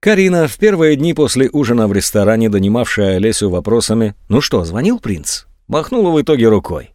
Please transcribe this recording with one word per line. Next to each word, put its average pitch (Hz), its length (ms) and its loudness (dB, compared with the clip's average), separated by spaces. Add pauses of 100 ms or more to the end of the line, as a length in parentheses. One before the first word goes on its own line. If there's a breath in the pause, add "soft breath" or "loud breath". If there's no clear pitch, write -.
Карина, 185 420 2
в - 100 -8
первые 165 380 2
дни 156 200 -2
после 131 360 0
ужина 120 360 0
в 101 60 0
ресторане, 107 540 0
донимавшая 101 680 0
Олесю 104 340 0
вопросами 107 640 -2 (160)
«Ну 107 100 2
что, 120 240 -2
звонил 131 360 -2
принц?», 85 460 -8 (220)
махнула 175 440 -2
в 156 100 2
итоге 127 260 2
рукой. 90 480 -2